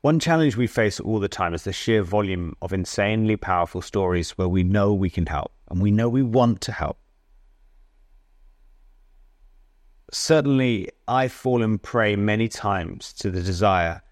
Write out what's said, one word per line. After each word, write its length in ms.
One 160
challenge 380
we 100
face 320
all 220
the 80
time 240
is 120
the 80
sheer 300
volume 600
of 100
insanely 640
powerful 460
stories 480
where 180
we 140
know 320
we 160
can 160
help, 260
and 120
we 100
know 180
we 140
want 400
to 100
help. 260
Certainly, 760
I've 260
fallen 460
prey 380
many 320
times 680
to 160
the 120
desire 680